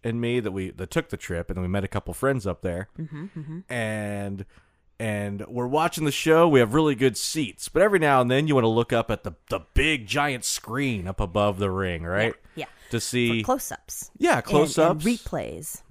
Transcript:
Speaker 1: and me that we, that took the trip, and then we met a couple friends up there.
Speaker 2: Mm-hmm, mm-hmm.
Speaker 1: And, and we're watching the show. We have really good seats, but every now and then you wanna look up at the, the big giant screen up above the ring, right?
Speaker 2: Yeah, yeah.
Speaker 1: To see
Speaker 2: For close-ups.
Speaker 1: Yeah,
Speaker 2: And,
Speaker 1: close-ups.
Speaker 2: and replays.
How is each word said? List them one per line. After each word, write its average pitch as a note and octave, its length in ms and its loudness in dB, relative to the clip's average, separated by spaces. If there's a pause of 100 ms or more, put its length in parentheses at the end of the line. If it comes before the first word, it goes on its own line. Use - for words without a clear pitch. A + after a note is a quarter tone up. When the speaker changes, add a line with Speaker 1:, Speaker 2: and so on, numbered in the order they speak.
Speaker 1:
and A#2 180 -4
me A#2+ 180 0
that G#2+ 120 -2
we, F#2+ 200 -6
that - 180 -10
took - 200 -4
the - 80 -8
trip, E2+ 320 -6
and F2 80 -8
then F#2 40 -4
we F2+ 80 -2
met G2 140 -2
a G2 60 -4
couple F#2 240 -8
friends C3 340 -2
up F2 140 -4
there. F#2 260 -6 (100)
Speaker 2:
Mm-hmm, D#3 280 -12 (140)
mm-hmm. D#3 340 -12
Speaker 1:
And, G#2 720 -6 (560)
and G#2 460 -4
we're B2 200 -4
watching D#3 380 0
the C#3+ 60 2
show. D#3+ 360 6
We C#3 140 8
have A2 120 4
really D3+ 220 4
good A#2+ 220 2
seats, - 500 -6
but D#3+ 140 2
every G3+ 180 6
now C#3 220 6
and B2 100 2
then D3 160 2
you C#3+ 80 2
wanna A#2 120 6
look A2+ 260 2
up A2+ 180 0
at - 120 -6
the, E2 100 -10 (160)
the - 120 -4 (120)
big C#3 340 2
giant C3+ 380 -2
screen A2+ 640 -4
up - 100 -4
above G2+ 400 0
the G2 120 0
ring, F2+ 320 -2
right? G2 300 0 (220)
Speaker 2:
Yeah, D3+ 100 -10
yeah. - 20 -10 (240)
Speaker 1:
To A#2 80 -2
see A#2 420 0
Speaker 2:
For G#2 40 -6
close-ups. - 720 -6
Speaker 1:
Yeah, E4+ 200 4
Speaker 2:
And, - 60 -2
Speaker 1:
close-ups. D#3 640 2
Speaker 2:
and A#3 100 2
replays. - 760 -10